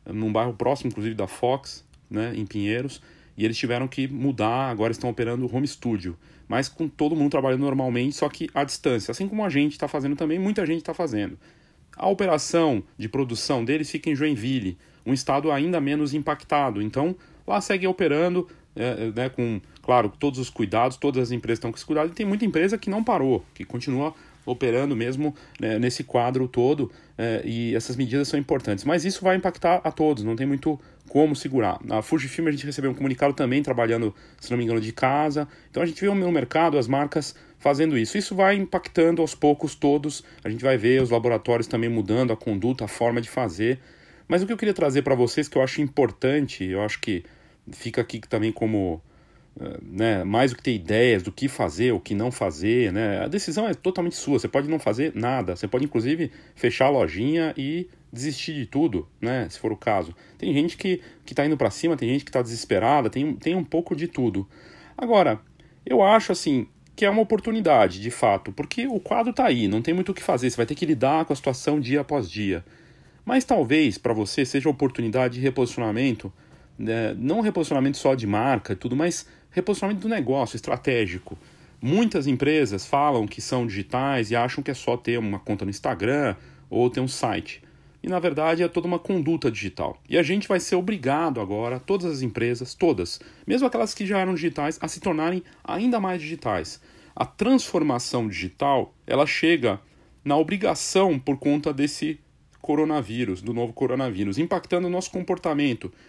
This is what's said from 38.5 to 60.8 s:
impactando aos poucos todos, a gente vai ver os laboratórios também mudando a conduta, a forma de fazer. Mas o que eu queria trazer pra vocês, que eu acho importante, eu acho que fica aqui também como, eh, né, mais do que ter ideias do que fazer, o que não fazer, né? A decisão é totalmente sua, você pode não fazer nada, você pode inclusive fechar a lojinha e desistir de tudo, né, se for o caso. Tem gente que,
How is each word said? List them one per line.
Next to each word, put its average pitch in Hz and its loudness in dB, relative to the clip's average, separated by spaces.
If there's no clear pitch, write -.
impactando 170 2
aos 156 0
poucos 147 2
todos, 147 0
a - -6
gente 113 -6
vai 131 4
ver 123 4
os 123 2
laboratórios 117 2
também 117 0
mudando 117 2
a 110 0
conduta, 113 -2
a - -8
forma 120 0
de 117 -8
fazer. 117 0
Mas 175 4
o 196 0
que 220 -2
eu 214 -4
queria 208 0
trazer 143 2
pra 135 2
vocês, 123 2
que - -2
eu 135 4
acho 131 0
importante, 135 0
eu 92 -2
acho 104 -4
que 92 -4
fica - -6
aqui 113 -4
também 110 -2
como, 101 -2
eh, - -10
né, 101 -2
mais 117 2
do 117 -10
que - -20
ter 131 0
ideias 107 4
do 95 -8
que 139 -4
fazer, 113 0
o 101 0
que - -6
não 117 0
fazer, 101 0
né? 104 -2
A - -4
decisão 202 -2
é 190 -2
totalmente 175 -2
sua, 139 0
você - -4
pode 143 0
não 160 0
fazer 117 0
nada, 110 -2
você 101 -6
pode 123 0
inclusive 143 -2
fechar 123 2
a 139 6
lojinha 135 2
e 160 -4
desistir 143 -6
de 139 -6
tudo, 139 0
né, 117 -2
se - -16
for 113 -2
o - -4
caso. 95 -2
Tem 180 -2
gente 156 0
que, 185 -2